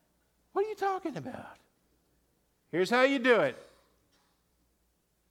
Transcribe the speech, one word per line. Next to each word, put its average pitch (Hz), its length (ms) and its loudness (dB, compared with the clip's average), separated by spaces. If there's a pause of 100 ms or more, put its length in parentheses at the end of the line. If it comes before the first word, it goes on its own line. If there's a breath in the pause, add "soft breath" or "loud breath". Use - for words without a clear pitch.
(540)
What 392 100 0
are 427 60 -4
you 415 40 -8
talking 370 440 -4
about? - 400 -12 (1120)
Here's 180 180 0
how 247 140 2
you 277 160 4
do 233 220 4
it. 135 140 0 (1800)